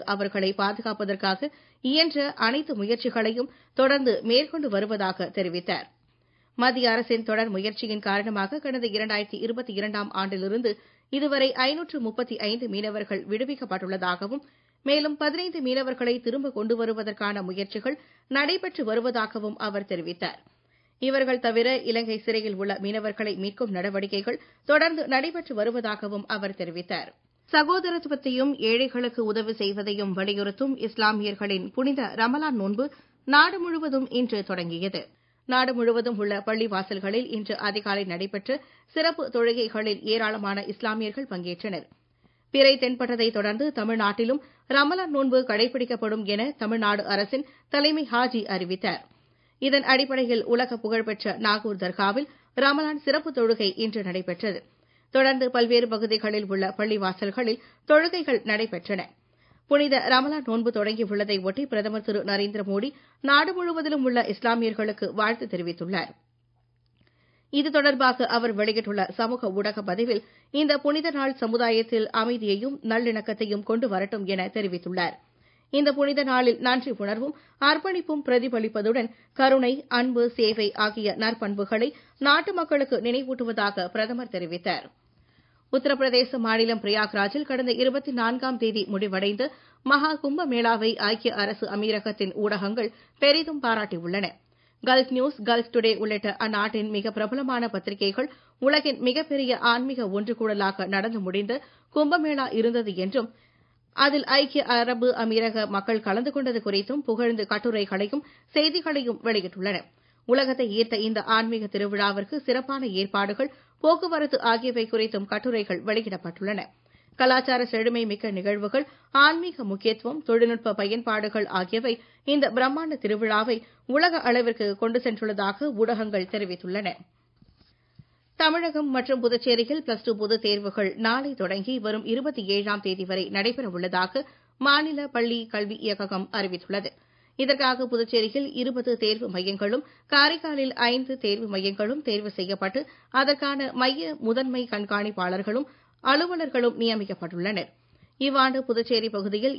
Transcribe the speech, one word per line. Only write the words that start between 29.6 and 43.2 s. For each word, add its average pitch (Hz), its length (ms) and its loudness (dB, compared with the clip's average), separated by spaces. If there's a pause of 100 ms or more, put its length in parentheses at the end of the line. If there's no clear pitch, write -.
வலியுறுத்தும் 202 640 -2
இஸ்லாமியர்களின் 208 960 0
புனித 262 300 0 (140)
ரமலான் 254 420 0
நோன்பு 208 280 -2 (420)
நாடு 320 320 6
முழுவதும் 311 500 -2
இன்று 233 340 0
தொடங்கியது. 175 580 -6 (480)
நாடு 254 240 2
முழுவதும் 233 440 0
உள்ள 208 220 -2
பள்ளிவாசல்களில் 208 880 -2
இன்று 208 300 -6
அதிகாலை 202 480 -2
நடைபெற்ற 190 440 -6 (460)
சிறப்பு 330 340 0
தொழுகைகளில் 226 760 0
ஏராளமான 214 600 -2
இஸ்லாமியர்கள் 220 640 -6
பங்கேற்றனர். 180 580 -8 (680)
பிறை 269 220 8
தென்பட்டதை 247 560 0